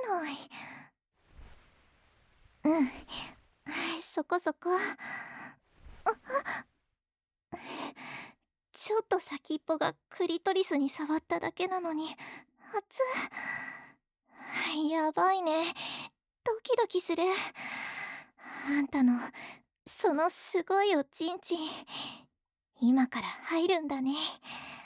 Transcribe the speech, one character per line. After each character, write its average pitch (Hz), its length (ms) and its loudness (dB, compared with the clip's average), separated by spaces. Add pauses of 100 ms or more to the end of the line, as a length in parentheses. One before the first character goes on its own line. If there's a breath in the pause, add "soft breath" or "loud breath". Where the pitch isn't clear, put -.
な 330 240 0
い。 277 60 -8 (2250 loud breath)
う 302 200 6
ん。 254 80 0 (1080 loud breath)
そ - 220 -4
こ 349 160 0
そ 311 140 -2
こ。 - 200 -6
あ、 370 60 2 (4000 loud breath)
ち - 200 -4
ょ 440 60 6
っ - 80 0
と 381 120 2
先 - 360 -6
っ 302 100 -4
ぽ 320 120 0
が 302 180 0 (140)
ク 349 180 -2
リ 330 140 0
ト 381 120 2
リ 381 120 4
ス 294 120 0
に 277 120 2
触 302 260 -2
っ 320 60 0
た - 180 -2
だ - 120 -4
け 370 160 -2
な 370 120 -2
の 339 140 -4
に、 311 220 -4 (580 loud breath)
熱 - 280 -4 (1800 loud breath)
っ。 294 60 4
や 311 220 4
ば 359 220 6
い 381 80 2
ね。 330 320 2 (680 loud breath)
ド 440 180 2
キ 480 160 2
ド 453 100 6
キ 359 140 2
す 330 140 0
る。 330 80 2 (1400 loud breath)
あ 285 140 6
ん 277 60 2
た 277 140 4
の、 240 180 8 (680 loud breath)
そ - 260 2
の 320 160 4
す - 340 -2
ご 392 200 4
い 403 120 6
お 277 80 4
ち 330 300 -4
ん 349 60 -8
ち - 160 -2
ん、 - 20 -2 (1200 loud breath)
今 254 280 6
か 233 140 -4
ら 185 60 -4
入 330 400 0
る 349 140 4
ん 294 60 -4
だ 269 140 -2
ね。 269 140 0 (720 loud breath)